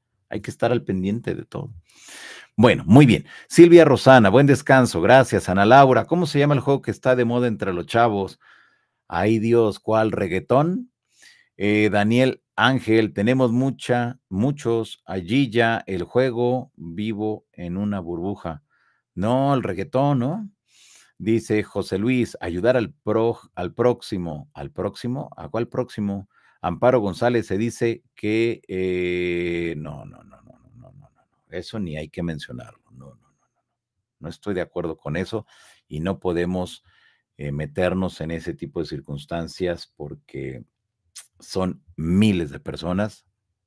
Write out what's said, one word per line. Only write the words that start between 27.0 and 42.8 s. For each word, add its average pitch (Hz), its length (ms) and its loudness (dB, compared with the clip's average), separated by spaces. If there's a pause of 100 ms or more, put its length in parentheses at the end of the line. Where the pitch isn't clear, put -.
González, 110 460 -2
se - 120 -4
dice 117 460 -4 (100)
que, 113 540 -4
eh, 90 1080 -4
no, 73 280 -14
no, 50 180 -20
no, - 200 -20
no, - 160 -20
no, - 180 -20
no, 50 160 -20
no, - 0 -
no, - 180 -20
no. - 120 -20 (280)
Eso 90 300 -12
ni 80 160 -8
hay 76 120 -10
que - 140 -10
mencionarlo. 64 720 -12
No, 64 140 -20
no, 64 100 -20
no, - 160 -20
no, - 160 -20
no. - 140 -20 (580)
No 80 80 -14
estoy 95 260 -10
de 90 60 -4
acuerdo 82 360 -8
con 73 200 -10
eso 95 300 -8 (420)
y 76 100 -12
no 90 220 -6
podemos, 90 640 -4 (520)
eh, 71 140 -10
meternos 87 720 -4
en 80 100 -8
ese 82 240 -8
tipo 78 240 -12
de 78 80 -6
circunstancias 82 1080 -10
porque 67 680 -14 (760)
son - 420 -6 (140)
miles 85 540 0
de 69 100 -16
personas 90 640 -8 (400)